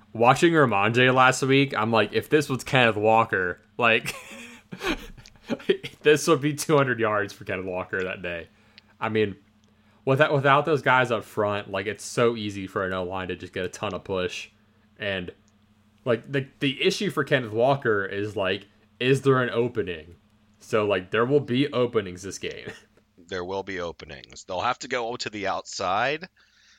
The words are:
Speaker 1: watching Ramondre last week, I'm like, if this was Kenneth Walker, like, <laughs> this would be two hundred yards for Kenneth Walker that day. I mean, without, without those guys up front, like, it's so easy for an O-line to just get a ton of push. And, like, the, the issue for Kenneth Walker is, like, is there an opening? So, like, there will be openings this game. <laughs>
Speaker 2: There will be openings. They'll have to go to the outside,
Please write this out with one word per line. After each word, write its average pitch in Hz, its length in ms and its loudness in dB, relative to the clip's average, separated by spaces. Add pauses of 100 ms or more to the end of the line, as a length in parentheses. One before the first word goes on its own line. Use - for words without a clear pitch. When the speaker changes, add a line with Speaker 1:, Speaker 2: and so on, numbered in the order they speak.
(120)
Speaker 1:
watching 131 400 4
Ramondre 123 600 4
last 127 300 4
week, 135 340 2
I'm 110 140 0
like, 107 220 2
if 110 160 -4
this 147 200 2
was 131 140 -4
Kenneth 120 320 4
Walker, 107 680 2 (160)
like, 117 380 2 (680)
<laughs> - 1200 -6
this 147 260 4
would 156 140 4
be 147 140 0
two 151 200 0
hundred 127 240 2
yards 104 340 0
for - 120 -18
Kenneth 92 200 -6
Walker 92 380 -6
that 95 200 -8
day. 85 240 -8 (520)
I 113 100 -4
mean, 107 260 0 (680)
without, 147 280 4
without 139 320 4
those 147 160 0
guys 127 300 4
up 107 120 -2
front, 104 460 -2
like, 98 160 -4
it's 104 180 -8
so 120 320 0
easy 101 320 -6
for 98 180 -4
an 92 80 -4
O-line 92 340 -4
to 90 80 -4
just 87 180 -16
get 95 120 -4
a 90 40 -4
ton 101 240 -6
of 101 100 -8
push. 92 460 -4 (480)
And, 95 340 -6 (720)
like, 123 280 -2
the, 139 160 -4 (120)
the 139 240 -2
issue 185 280 0
for 151 120 -2
Kenneth 131 280 0
Walker 117 540 2
is, 101 300 -6
like, 98 300 -2 (340)
is 131 220 2
there 131 220 4
an 120 80 -2
opening? 90 640 -4 (440)
So, 107 260 0
like, 95 260 0
there 113 140 2
will 143 160 2
be 127 300 0
openings 101 520 -2
this 92 160 -10
game. 73 360 -10
<laughs> - 60 -20 (460)
Speaker 2:
There 90 160 -8
will 95 200 -6
be 95 160 -8
openings. 76 640 -12
They'll 92 180 -6
have 120 180 -2
to - 80 -14
go 120 280 -4
to 123 160 -8
the 101 160 -6
outside, 101 800 -4 (520)